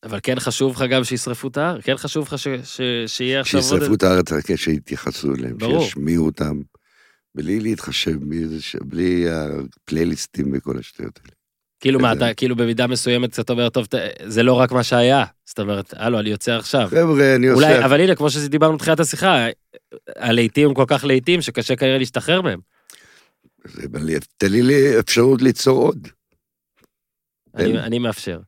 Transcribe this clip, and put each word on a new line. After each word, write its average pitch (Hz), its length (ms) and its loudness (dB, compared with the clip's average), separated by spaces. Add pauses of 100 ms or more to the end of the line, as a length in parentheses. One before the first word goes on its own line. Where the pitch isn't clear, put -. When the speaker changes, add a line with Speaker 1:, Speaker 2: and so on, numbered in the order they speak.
Speaker 1:
אבל 110 200 -10
כן 127 180 -2
חשוב 135 320 -2
לך 123 180 -4
גם 131 140 0
שישרפו 123 440 -6
את 127 80 -8
ההר? 165 240 -2
כן 131 160 -2
חשוב 147 300 -6
לך 143 120 -10
ש-, 147 100 -6 (160)
ש-, - 160 -14 (260)
שיהיה 127 340 -4
עכשיו 135 200 0
עוד 123 80 -2
Speaker 2:
שישרפו 113 260 0
את 104 80 0
הארץ, 92 300 4
רק 76 240 -2
שיתייחסו 71 800 -4
אליהם, 62 240 -8
Speaker 1:
ברור. 139 260 0
Speaker 2:
שישמיעו 80 420 0
אותם, 76 340 -4 (760)
בלי 98 260 -4
להתחשב 90 640 -4
מי 80 220 -4
זה 80 160 -8
ש-, - 140 -12
בלי 87 540 -2
הפלייליסטים 76 1200 -4
וכל 67 240 -6
השטויות - 440 -16
האלה. - 100 -20 (480)
Speaker 1:
כאילו 131 200 2
מה, 120 140 2
Speaker 2:
זה 127 100 -2
Speaker 1:
אתה 117 100 -2
כאילו 123 220 -2
במידה 117 300 0
מסוימת 123 440 -2
קצת - 200 -6
אומר, 120 180 0
"טוב, 113 180 -2
ת-, - 80 -8 (300)
זה 110 180 0
לא 123 100 6
רק 123 200 4
מה 123 100 2
שהיה." 123 420 4 (220)
זאת - 140 -12
אומרת, 101 360 -4
"הלו, 113 240 -2
אני 107 100 -2
יוצא 107 220 -4
עכשיו." 113 380 0
Speaker 2:
חבר'ה, 143 440 4
אני 127 160 4
Speaker 1:
אולי, 135 240 6
Speaker 2:
עושה 123 120 6
Speaker 1:
אבל 143 140 6
הנה, 185 140 4
כמו 147 160 0
שדיברנו 147 460 2
בתחילת 156 240 2
השיחה, 156 460 2 (680)
הלהיטים 120 520 2
הם 139 60 2
כל 135 120 4
כך 135 180 0
להיטים 143 380 2
שקשה 127 340 -4
כנראה 135 220 0
להשתחרר 135 440 -2
מהם. 101 180 -4 (1040)
Speaker 2:
זה - 240 -14
בלי-, 76 300 -4 (180)
תן 98 160 0
לי 127 460 4
אפשרות 120 440 4
ליצור 131 400 2
עוד. - 260 -2 (1500)
Speaker 1:
אני, 85 100 -2
Speaker 2:
אין. 110 120 0
Speaker 1:
אני 117 220 -4
מאפשר. 104 500 -6